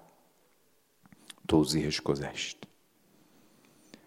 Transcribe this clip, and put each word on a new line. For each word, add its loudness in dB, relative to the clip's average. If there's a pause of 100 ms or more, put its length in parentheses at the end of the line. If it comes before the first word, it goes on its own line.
(1500)
توضیحش 2
گذشت. -4 (1400)